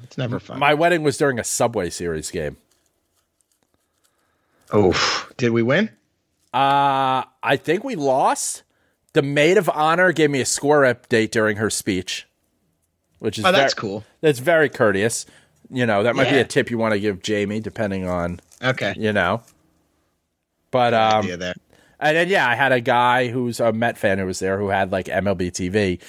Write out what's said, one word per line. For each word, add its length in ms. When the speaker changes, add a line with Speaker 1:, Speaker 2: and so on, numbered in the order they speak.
Speaker 1:
It's 140
never 240
fun. 180
Speaker 2:
My 140
wedding 300
was 140
during 220
a 60
Subway 440
Series 400
game. 280
Speaker 1:
Oof. 600
Did 140
we 120
win? 260
Speaker 2:
Uh, 680
I 160
think 260
we 120
lost. 680
The 80
maid 360
of 120
honor 420
gave 200
me 100
a 40
score 360
update 500
during 260
her 120
speech, 580
which 180
is 80
Speaker 1:
Oh, 60
that's 220
Speaker 2:
ver-, 80
Speaker 1:
cool. 220
Speaker 2:
that's 180
very 300
courteous. 560
You 160
know, 180
that 120
might 140
be 60
Speaker 1:
Yeah. 60
Speaker 2:
a 40
tip 260
you 60
wanna 220
give 220
Jamie, 380
depending 480
on, 320
Speaker 1:
Okay. 340
Speaker 2:
you 160
know. 280
But, 200
Speaker 1:
Good 80
Speaker 2:
um, 260
Speaker 1:
idea 120
there. 160
Speaker 2:
and 180
then, 120
yeah, 200
I 60
had 160
a 100
guy 460
who's 320
a 120
Met 260
fan 200
who 80
was 140
there 180
who 120
had, 220
like, 180
M 180
L 80
B 160
T 180
V 400